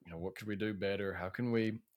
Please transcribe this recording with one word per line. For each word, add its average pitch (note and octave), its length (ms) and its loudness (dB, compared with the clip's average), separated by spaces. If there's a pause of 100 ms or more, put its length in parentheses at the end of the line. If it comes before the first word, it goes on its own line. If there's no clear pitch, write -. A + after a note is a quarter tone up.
you E2+ 80 -12
know, E2 60 -6
what F#2 180 -4
could G#2+ 100 -8
we G#2 100 -2
do G#2+ 180 0
better? G2 400 0
How F2+ 160 -2
can B2 200 0
we A2+ 300 4 (160)